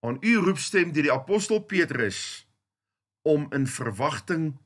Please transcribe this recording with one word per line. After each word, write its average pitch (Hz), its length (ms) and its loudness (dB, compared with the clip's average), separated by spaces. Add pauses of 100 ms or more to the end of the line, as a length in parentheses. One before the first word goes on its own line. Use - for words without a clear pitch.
aan 120 160 -4
u 226 140 4 (100)
roepstem 180 480 2
deur 147 160 2
die 127 40 4
apostel 208 520 0
Petrus 123 560 0 (1040)
om 147 280 2
in 139 140 0
verwagting 143 840 -4 (140)